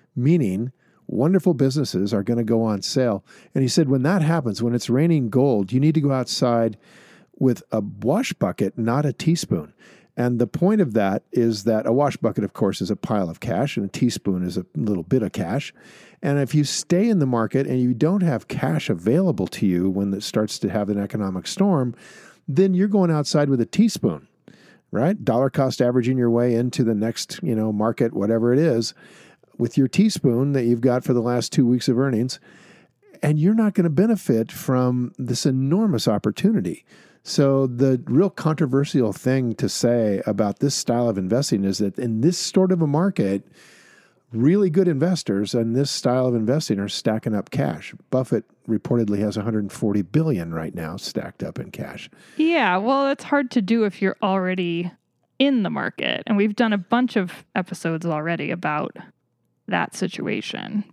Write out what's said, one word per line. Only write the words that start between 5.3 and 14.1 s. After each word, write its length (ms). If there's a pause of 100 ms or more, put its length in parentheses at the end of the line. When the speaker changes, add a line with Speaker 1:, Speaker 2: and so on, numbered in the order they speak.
Speaker 1:
you 80
need 140
to 60
go 120
outside 640 (600)
with 340
a 100
wash 520
bucket, 440
not 280
a 60
teaspoon." 640 (440)
And 220
the 80
point 340
of 120
that 380
is 320
that 240
a 60
wash 240
bucket, 260
of 100
course, 280
is 100
a 60
pile 320
of 100
cash, 380
and 80
a 40
teaspoon 540